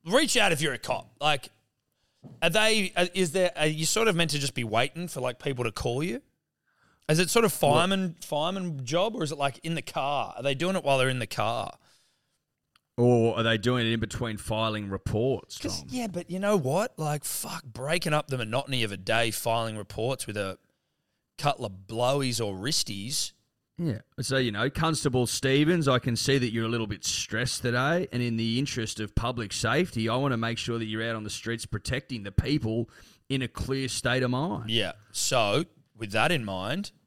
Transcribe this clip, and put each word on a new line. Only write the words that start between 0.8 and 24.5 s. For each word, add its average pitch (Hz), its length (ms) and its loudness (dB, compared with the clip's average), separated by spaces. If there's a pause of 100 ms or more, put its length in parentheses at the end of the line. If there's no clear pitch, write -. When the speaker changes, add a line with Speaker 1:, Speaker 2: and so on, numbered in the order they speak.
Speaker 1:
Like, 147 300 0 (920)
are 170 80 4
they, 214 440 4
are, 180 200 4
is 185 160 2
there, 180 260 2
are 151 80 2
you 156 220 0
sort 226 200 4
of 185 80 4
meant 165 140 2
to 147 80 -2
just 139 160 -4
be 123 100 -4
waiting 131 440 0
for, 135 140 -8
like, 123 180 -4
people 127 240 -2
to 113 80 0
call 127 320 -2
you? 226 180 -6 (880)
Is 156 80 6
it 180 140 2
sort 233 140 6
of 185 60 4
fireman, 175 720 2
fireman 160 640 -4
job, 185 300 0
or 196 80 -2
is 143 80 -2
it, 143 80 -8
like, 139 240 0
in 165 100 -4
the 156 80 -4
car? 135 560 -2
Are 120 60 -8
they 139 100 0
doing 175 220 0
it 180 80 -2
while 139 160 4
they're 131 100 4
in 127 80 -2
the 117 80 -4
car? 113 480 -2 (1200)
Speaker 2:
Or 120 440 6
are - 20 0
they 113 160 2
doing 117 300 2
it 113 40 2
in 117 80 0
between 110 380 -6
filing 110 500 -2
reports, 107 680 -2
Speaker 1:
'Cause, - 220 -6
Speaker 2:
Tom? - 100 -14
Speaker 1:
yeah, 247 160 -4
but 170 240 -8
you 180 80 -4
know 202 180 2
what? 165 440 0
Like, 151 240 -2
fuck, - 420 -6
breaking 147 480 -2
up 151 140 0
the 135 100 -2
monotony 123 460 -2
of 104 80 -2
a 98 60 -6
day 113 340 2
filing 113 480 -2
reports 117 480 -4
with 107 100 -6
a 95 220 -4 (800)
couple 139 260 0
of 98 60 -6 (160)
blowies 123 520 0
or 101 160 -2
wristies. 104 800 -4 (460)
Speaker 2:
Yeah. 160 220 -4 (200)
So, 135 160 -2
you 123 140 2